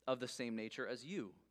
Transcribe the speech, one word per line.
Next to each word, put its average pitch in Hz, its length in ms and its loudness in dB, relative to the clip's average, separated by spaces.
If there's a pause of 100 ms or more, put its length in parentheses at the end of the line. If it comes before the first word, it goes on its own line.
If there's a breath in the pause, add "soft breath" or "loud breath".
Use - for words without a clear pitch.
of 131 120 6
the 123 80 0
same 117 300 0
nature 110 300 0
as 120 200 -2
you, 147 260 -2 (180)